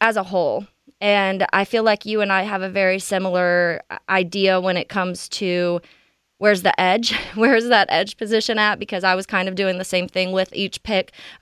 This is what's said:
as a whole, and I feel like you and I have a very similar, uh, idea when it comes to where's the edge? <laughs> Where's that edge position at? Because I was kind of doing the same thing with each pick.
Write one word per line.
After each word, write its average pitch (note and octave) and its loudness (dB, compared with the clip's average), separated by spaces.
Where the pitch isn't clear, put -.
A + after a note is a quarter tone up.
as A3 2
a G3+ 2
whole, F3+ 0
and G3 0
I G3 2
feel A3+ 0
like G#3+ 0
you G#3+ -2
and G3+ 0
I F#3+ 2
have G3+ -6
a F#3+ -6
very F#3+ 0
similar, F3+ 0
uh, - -10
idea F#3+ 0
when F3+ -2
it - -6
comes F#3 -6
to F3 -2
where's G3+ 4
the F#3 2
edge? G3 2
<laughs> - -14
Where's A3+ 4
that A3 4
edge G3 0
position A3 0
at? G#3 2
Because G3+ -6
I F#3 4
was F#3+ -4
kind F#3+ -2
of F#3 -4
doing F#3 0
the F#3 -6
same F3+ -2
thing F#3 -2
with F#3 -2
each - -6
pick. G3 -2